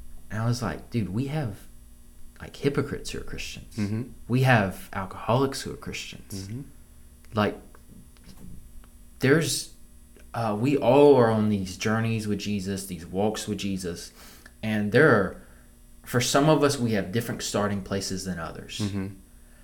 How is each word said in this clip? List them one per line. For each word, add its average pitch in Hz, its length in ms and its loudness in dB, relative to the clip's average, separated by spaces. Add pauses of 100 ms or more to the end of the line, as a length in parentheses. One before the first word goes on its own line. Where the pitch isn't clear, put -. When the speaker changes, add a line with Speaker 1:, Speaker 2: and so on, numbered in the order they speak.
(300)
Speaker 1:
And 110 120 -4
I - 40 -2
was 120 160 0
like, 85 280 -8
"Dude, 107 200 -2
we 120 160 -2
have, 139 300 -4 (840)
like, - 160 -16
hypocrites - 540 -2
who - 100 -8
are - 40 -10
Christians. - 520 -10
Speaker 2:
Mm-hmm. 107 260 -2 (260)
Speaker 1:
We 127 140 2
have 110 500 2
alcoholics 117 720 -2
who - 100 -8
are - 40 -12
Christians." - 720 -12
Speaker 2:
Mm-hmm. 117 120 -10 (760)
Speaker 1:
Like, 104 220 0 (1600)
there's, 143 520 2 (640)
uh, 110 240 -2
we 139 180 2
all 139 400 8
are 117 140 8
on 107 180 4
these 95 280 -2
journeys 113 520 0
with 101 100 0
Jesus, 98 480 -4
these 87 200 -10
walks 101 420 -2
with 101 100 -2
Jesus, 95 540 -6 (500)
and 107 300 0
there 143 180 8
are, 101 320 2 (600)
for - 180 -2
some 143 280 4
of 151 140 6
us, 139 160 4
we 117 140 0
have 92 200 0
different 117 300 -2
starting 101 400 0
places 95 420 -4
than 87 140 -6
others. - 440 -10
Speaker 2:
Mm-hmm. 98 260 -2 (560)